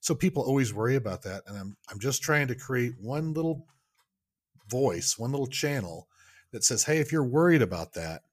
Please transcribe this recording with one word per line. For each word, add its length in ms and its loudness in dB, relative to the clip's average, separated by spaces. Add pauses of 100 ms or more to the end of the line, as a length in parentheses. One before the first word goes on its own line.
So 140 0
people 280 2
always 300 2
worry 240 0
about 260 -4
that. 240 -8
And 120 -12
I'm, 180 -10 (140)
I'm 80 -12
just 240 -2
trying 260 2
to 60 -2
create 460 -2
one 340 -4
little 320 -2 (1000)
voice, 500 0
one 140 -4
little 140 -2
channel 640 -4 (440)
that 120 -6
says, 200 2
Hey, 140 2
if 140 0
you're 120 2
worried 380 6
about 320 -2
that 280 -8 (100)